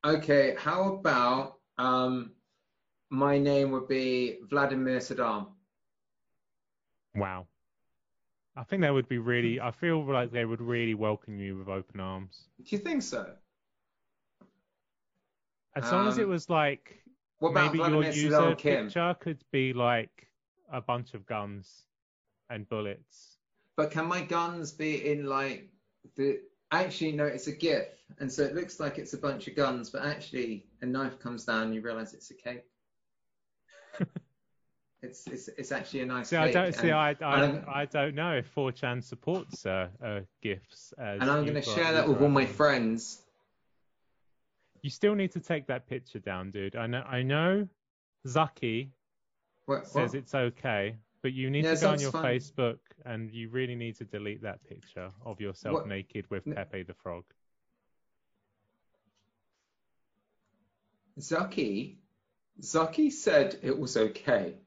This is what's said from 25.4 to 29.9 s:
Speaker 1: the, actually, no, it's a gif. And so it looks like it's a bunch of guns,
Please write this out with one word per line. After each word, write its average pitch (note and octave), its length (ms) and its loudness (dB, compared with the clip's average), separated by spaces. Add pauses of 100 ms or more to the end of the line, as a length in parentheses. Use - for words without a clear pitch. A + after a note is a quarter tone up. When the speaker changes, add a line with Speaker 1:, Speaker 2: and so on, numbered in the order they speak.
Speaker 1:
the, C#3 240 0 (320)
actually, E3 400 0
no, D3 140 0
it's C3+ 200 -4
a D3+ 60 -6
gif. D#3 340 0 (320)
And C3+ 120 -4
so D3 120 0
it C#3+ 140 0
looks - 240 -8
like C#3+ 180 -4
it's - 140 -10
a - 60 -10
bunch - 280 -4
of - 80 -12
guns, B2+ 360 -2